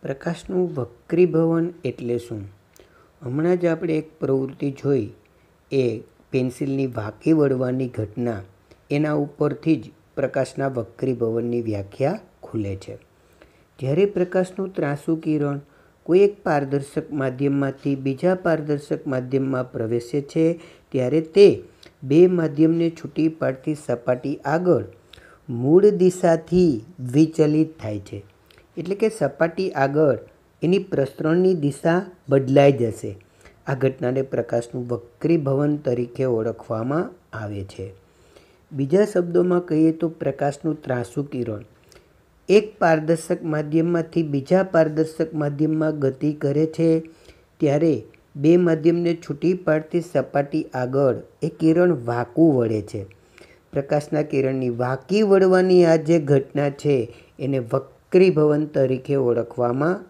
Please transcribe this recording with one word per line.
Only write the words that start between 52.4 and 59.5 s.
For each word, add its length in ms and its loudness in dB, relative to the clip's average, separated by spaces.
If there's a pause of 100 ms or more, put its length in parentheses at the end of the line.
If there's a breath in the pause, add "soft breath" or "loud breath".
વળે 260 0
છે. 240 -10 (640 soft breath)
પ્રકાશના 500 -2
કિરણની 480 -2
વાંકી 520 -2
વળવાની 640 4
આ 120 6
જે 220 2
ઘટના 520 0
છે, 440 -2 (240 loud breath)
એને 200 -4
વક્રીભવન 1080 2
તરીકે 500 -2
ઓળખવામાં 920 -2